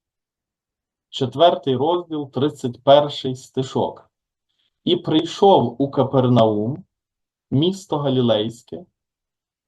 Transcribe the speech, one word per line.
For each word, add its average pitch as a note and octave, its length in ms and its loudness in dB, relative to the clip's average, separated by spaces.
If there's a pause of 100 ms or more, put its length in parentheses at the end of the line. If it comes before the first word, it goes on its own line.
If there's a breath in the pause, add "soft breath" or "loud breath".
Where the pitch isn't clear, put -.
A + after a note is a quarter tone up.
(1080)
четвертий C#3+ 640 0
розділ, D#3 560 -4
тридцять C3 520 -6
перший C#3+ 520 2
стишок. - 760 -8 (720)
«І F3 120 0
прийшов D#3+ 840 2
у C#3 100 -2
Капернаум, B2 920 0 (680)
місто D#3+ 460 -2
Галілейське, B2 880 -4 (840)